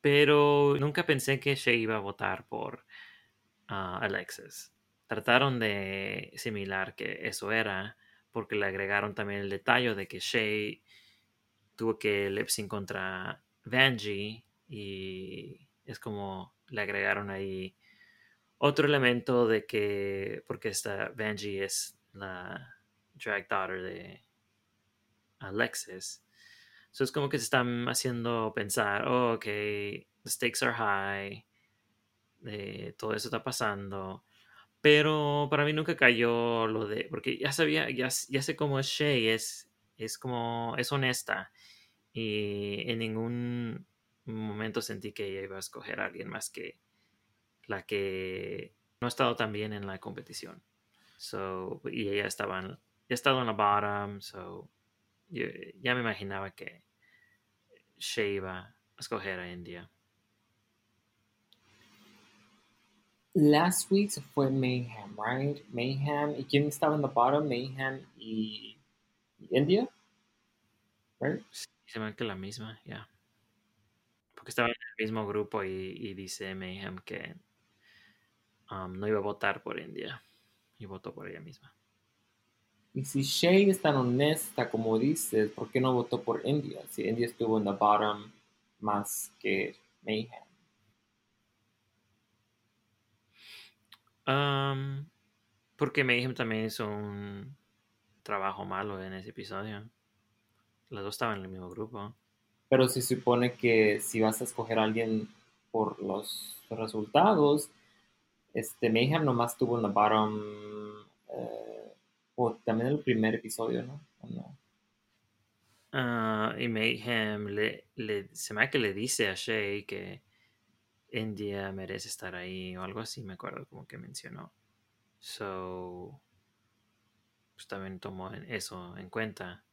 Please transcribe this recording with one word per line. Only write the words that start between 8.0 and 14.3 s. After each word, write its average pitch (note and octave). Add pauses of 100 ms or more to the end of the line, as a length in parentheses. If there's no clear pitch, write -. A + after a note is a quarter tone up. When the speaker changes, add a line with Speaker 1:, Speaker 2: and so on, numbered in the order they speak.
Speaker 1:
porque G#2+
le G2+
agregaron G2
también G2+
el G2+
detalle A#2+
de G3
que F#2+
Shea G#2+ (1000)
tuvo A2+
que G2+
lip G2
sync G2+
contra F#2+ (240)
Vanjie, A2 (240)